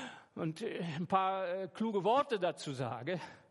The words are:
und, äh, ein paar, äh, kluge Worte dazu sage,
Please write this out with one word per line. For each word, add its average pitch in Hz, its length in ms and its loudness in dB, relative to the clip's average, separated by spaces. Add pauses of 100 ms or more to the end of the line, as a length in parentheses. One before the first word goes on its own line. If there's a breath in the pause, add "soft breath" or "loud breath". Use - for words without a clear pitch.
(360 loud breath)
und, 160 260 -2
äh, 233 220 -4 (120)
ein 165 120 -4
paar, 190 420 4
äh, 185 180 -2
kluge 214 360 0
Worte 247 360 4
dazu 160 320 0
sage, 127 480 -2 (320 loud breath)